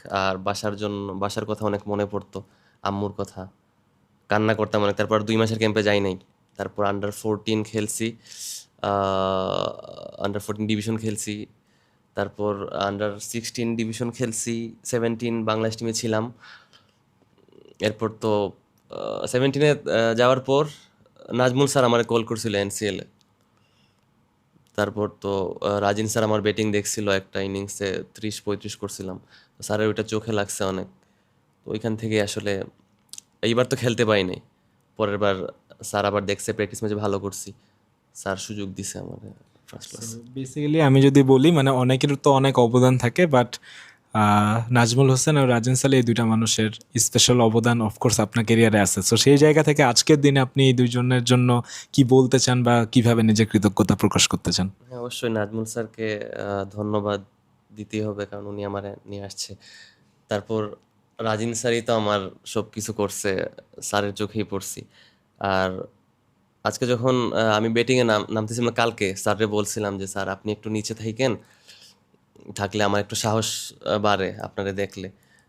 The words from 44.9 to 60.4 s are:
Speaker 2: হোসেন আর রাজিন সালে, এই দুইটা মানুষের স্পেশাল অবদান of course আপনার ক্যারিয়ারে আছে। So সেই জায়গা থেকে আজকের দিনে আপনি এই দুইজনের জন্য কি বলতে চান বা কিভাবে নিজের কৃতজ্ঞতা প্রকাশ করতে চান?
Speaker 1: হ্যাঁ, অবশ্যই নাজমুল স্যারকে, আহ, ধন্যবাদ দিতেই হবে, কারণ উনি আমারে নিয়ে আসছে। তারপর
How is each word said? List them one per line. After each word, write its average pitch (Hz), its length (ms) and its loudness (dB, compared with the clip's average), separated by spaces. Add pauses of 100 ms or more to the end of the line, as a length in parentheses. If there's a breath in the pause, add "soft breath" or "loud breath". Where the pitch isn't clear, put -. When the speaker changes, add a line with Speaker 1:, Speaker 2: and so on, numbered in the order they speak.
Speaker 2:
হোসেন 147 260 2
আর 135 120 4
রাজিন 120 260 2
সালে, 135 220 2
এই 127 60 6
দুইটা 117 220 2
মানুষের 110 460 0 (280)
স্পেশাল 123 420 4
অবদান 117 400 4
of 110 120 -2
course - 300 0
আপনার 107 220 0
ক্যারিয়ারে 110 360 6
আছে। 98 200 2
So 113 160 2
সেই 139 220 6
জায়গা 151 240 6
থেকে 151 200 4
আজকের 139 380 4
দিনে 139 200 4
আপনি 135 260 2
এই 131 60 6
দুইজনের 123 520 2
জন্য 123 380 4 (300 loud breath)
কি 139 120 6
বলতে 131 340 6
চান 123 240 2
বা 120 240 4
কিভাবে 117 360 4
নিজের 110 240 6
কৃতজ্ঞতা 101 500 2
প্রকাশ - 320 2
করতে - 240 -4
চান? 190 180 -2 (180)
Speaker 1:
হ্যাঁ, 123 120 -14
অবশ্যই 120 300 -6
নাজমুল 110 340 -4
স্যারকে, 110 600 -6
আহ, 101 460 -6
ধন্যবাদ 104 540 -4 (520)
দিতেই 107 240 -8
হবে, 101 260 -6
কারণ 101 200 -16
উনি 101 180 -10
আমারে 101 320 -8 (100)
নিয়ে 101 180 -14
আসছে। - 320 -14 (720 soft breath)
তারপর 107 480 -6 (440)